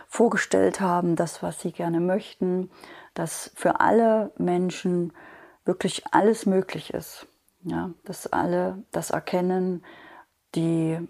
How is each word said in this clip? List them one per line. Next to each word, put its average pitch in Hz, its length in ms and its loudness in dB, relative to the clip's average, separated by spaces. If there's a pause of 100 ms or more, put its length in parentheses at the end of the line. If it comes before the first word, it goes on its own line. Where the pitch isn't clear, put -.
vorgestellt 190 720 2
haben, 175 360 2
das, - 260 -4
was 175 180 -6
sie 170 120 -6
gerne 170 280 -2
möchten, 185 680 -2 (420)
dass - 420 -8
für - 260 0
alle 220 580 4
Menschen 175 760 0 (540)
wirklich - 460 -2
alles 214 340 4
möglich 190 480 0
ist. - 320 -10 (380)
Ja, 170 260 -4 (140)
dass - 280 -10
alle 180 460 0 (140)
das 165 180 -4
erkennen, 180 720 0 (720)
die 165 420 2 (120)